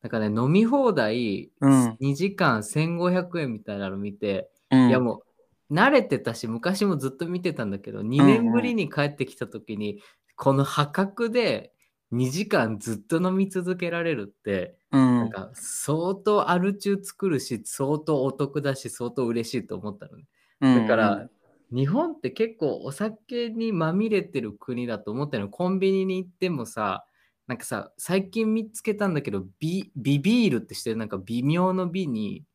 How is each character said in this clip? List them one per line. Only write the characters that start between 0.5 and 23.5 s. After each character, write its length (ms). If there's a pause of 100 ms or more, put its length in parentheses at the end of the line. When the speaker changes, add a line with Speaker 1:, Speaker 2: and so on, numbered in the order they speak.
Speaker 1:
放 280
題、 640
Speaker 2:
う 100
ん。 300
Speaker 1:
二 160
時 180
間 300
千 320
五 160
百 300
円 100
み 80
た 160
い 20
な 120
の 80
見 160
て、 360 (200)
Speaker 2:
う 80
ん。 100
Speaker 1:
い 40
や、 100
も 220 (460)
う 40
慣 160
れ 120
て 160
た 160
し、 140
昔 380
も 100
ず 140
っ 20
と 160
見 140
て 120
た 120
ん 60
だ 80
け 120
ど、 80
Speaker 2:
う 40
ん 20
う 20
ん。 40
Speaker 1:
二 80
年 340
ぶ 80
り 120
に 160
帰 120
っ 160
て 80
き 100
た 120
時 280
に、 260 (360)
こ 160
の 100
破 240
格 420
で 440 (380)
二 180
時 180
間 320
ず 140
っ 60
と 220
飲 140
み 140
続 260
け 140
ら 140
れ 120
る 180
っ 100
て、 340 (140)
Speaker 2:
う 60
ん。 220
Speaker 1:
な 60
ん 40
か 260
相 600
当 340
ア 80
ル 200
中 240
作 260
る 140
し、 240
相 340
当 240
お 80
得 300
だ 140
し、 140
相 220
当 140
嬉 240
し 60
い 120
と 80
思 160
っ 60
た 100
の 100
ね。 60 (380)
Speaker 2:
う 80
ん 60
う 40
ん。 40
Speaker 1:
だ 40
か 80
ら、 340 (420)
日 160
本 260
っ 60
て 120
結 260
構 260
お 80
酒 580
に 220